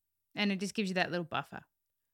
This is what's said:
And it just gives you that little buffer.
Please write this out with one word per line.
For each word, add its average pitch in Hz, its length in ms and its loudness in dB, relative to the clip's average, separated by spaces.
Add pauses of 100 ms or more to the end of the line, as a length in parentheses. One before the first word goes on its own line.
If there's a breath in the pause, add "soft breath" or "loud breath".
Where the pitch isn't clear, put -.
(340)
And 208 180 2
it 190 80 -2
just 196 140 -4
gives 202 140 0
you 185 60 -2
that 180 160 4
little 175 140 0
buffer. - 360 -4 (540)